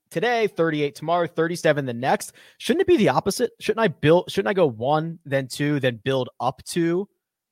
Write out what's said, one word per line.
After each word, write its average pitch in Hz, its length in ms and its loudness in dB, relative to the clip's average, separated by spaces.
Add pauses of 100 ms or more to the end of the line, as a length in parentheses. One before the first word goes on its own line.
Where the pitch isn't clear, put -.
(100)
today, 226 360 0
thirty-eight 151 480 -2
tomorrow, 170 320 -2
thirty-seven 160 600 0
the 120 80 -4
next. 139 400 -2 (240)
Shouldn't 330 240 0
it - 40 0
be 349 120 6
the 190 100 4
opposite? 190 520 0
Shouldn't 220 200 -2
I 220 80 4
build, 160 420 2
shouldn't 208 200 -2
I - 20 0
go 185 140 2
one, 151 580 -2
then 135 240 -4
two, 147 320 -2
then 123 240 -2
build 131 240 -2 (100)
up 123 280 -4
to 175 420 -2 (440)